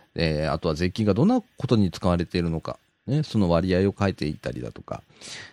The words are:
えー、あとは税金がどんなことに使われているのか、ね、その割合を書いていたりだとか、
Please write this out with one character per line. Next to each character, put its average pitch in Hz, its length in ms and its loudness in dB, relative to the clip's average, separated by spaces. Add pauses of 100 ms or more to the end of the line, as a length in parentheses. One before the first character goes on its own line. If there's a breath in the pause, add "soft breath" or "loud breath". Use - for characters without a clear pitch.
(140)
え 78 340 0
ー、 71 40 0
あ 73 60 0
と - 100 -4
は 78 60 0
税 90 160 0
金 110 140 -2
が 101 100 4
ど 120 100 2
ん 202 40 4
な 247 120 2
こ - 260 -8
と 123 100 4
に 98 140 4
使 - 180 -2
わ 87 80 4
れ 87 100 -2
て - 120 -2
い 87 40 2
る 85 80 0
の 80 100 -2
か、 - 180 -10 (280)
ね、 147 160 0
そ - 160 -4
の 92 120 4
割 87 260 2
合 95 120 4
を 95 80 0
書 98 120 0
い 92 60 -2
て 76 120 -4
い 78 80 -4
た - 160 -8
り 62 100 -8
だ 58 120 -8
と - 100 -16
か、 - 200 -12 (500 loud breath)